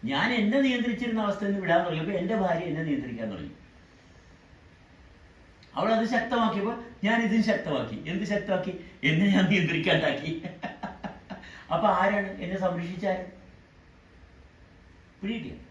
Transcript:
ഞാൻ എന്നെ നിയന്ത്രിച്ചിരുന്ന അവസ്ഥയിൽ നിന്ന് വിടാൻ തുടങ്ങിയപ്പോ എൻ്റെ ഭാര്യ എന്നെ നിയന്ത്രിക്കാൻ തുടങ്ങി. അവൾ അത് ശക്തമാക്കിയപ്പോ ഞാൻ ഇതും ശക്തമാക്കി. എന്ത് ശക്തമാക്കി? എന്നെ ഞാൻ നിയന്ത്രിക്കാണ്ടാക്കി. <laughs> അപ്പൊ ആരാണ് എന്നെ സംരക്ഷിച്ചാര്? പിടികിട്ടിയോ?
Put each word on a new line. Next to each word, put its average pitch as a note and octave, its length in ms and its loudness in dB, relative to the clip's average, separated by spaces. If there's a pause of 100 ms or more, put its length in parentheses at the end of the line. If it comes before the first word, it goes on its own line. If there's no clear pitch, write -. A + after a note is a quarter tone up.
ഞാൻ A3 280 0
എന്നെ A3+ 280 2
നിയന്ത്രിച്ചിരുന്ന A#3+ 640 0
അവസ്ഥയിൽ G3+ 260 -2
നിന്ന് G3 140 0
വിടാൻ E3+ 220 4
തുടങ്ങിയപ്പോ D#3+ 280 -2
എൻ്റെ F#3+ 240 0
ഭാര്യ F3 280 0
എന്നെ D#3 180 -4
നിയന്ത്രിക്കാൻ A#2+ 500 -4
തുടങ്ങി. E2+ 200 -10 (2250)
അവൾ G3+ 180 2
അത് A3+ 160 2
ശക്തമാക്കിയപ്പോ A3+ 640 0 (320)
ഞാൻ A3+ 180 4
ഇതും A3 200 4
ശക്തമാക്കി. C3+ 680 0
എന്ത് G3 140 -2
ശക്തമാക്കി? F#3+ 480 0 (320)
എന്നെ D#3+ 220 4
ഞാൻ F#3+ 240 6
നിയന്ത്രിക്കാണ്ടാക്കി. D#3+ 920 2 (580)
<laughs> - 720 -12
അപ്പൊ F3 140 2
ആരാണ് G3 440 2 (140)
എന്നെ F#3+ 140 -4
സംരക്ഷിച്ചാര്? F#3 640 -2 (2000)
പിടികിട്ടിയോ? F3+ 340 -8 (140)